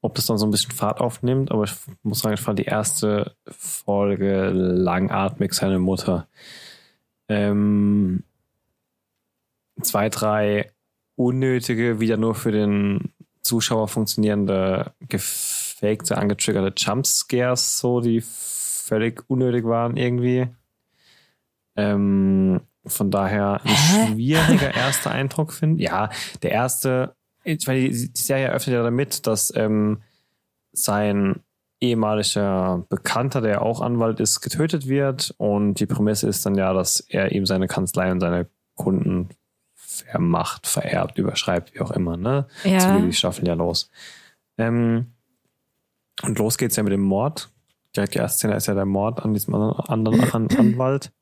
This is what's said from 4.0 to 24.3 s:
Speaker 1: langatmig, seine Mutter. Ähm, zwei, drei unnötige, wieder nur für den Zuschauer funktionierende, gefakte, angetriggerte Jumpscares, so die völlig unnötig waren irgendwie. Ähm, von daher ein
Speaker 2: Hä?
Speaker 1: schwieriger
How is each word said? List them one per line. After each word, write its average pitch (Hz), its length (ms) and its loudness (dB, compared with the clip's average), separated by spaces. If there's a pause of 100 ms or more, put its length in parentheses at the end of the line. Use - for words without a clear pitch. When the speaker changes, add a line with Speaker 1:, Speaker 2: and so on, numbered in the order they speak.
Speaker 1:
langatmig, 92 1000 0
seine 98 280 0
Mutter. 90 480 -2 (1000)
Ähm, 104 960 2 (1600)
zwei, 104 260 2
drei 104 640 0 (460)
unnötige, 123 840 0
wieder 113 160 2
nur 110 200 0
für 113 160 0
den 101 600 0 (300)
Zuschauer 110 460 0
funktionierende, 101 1040 0 (160)
gefakte, - 1080 -4
angetriggerte 101 580 0
Jumpscares, - 1040 0
so 123 200 2
die 117 220 2 (600)
völlig 113 460 -2
unnötig 123 360 2
waren 117 320 0
irgendwie. 123 520 2 (1300)
Ähm, 98 840 4 (240)
von - 260 -2
daher 101 540 0
ein - 100 -2
Speaker 2:
Hä? 151 380 4
Speaker 1:
schwieriger 139 640 2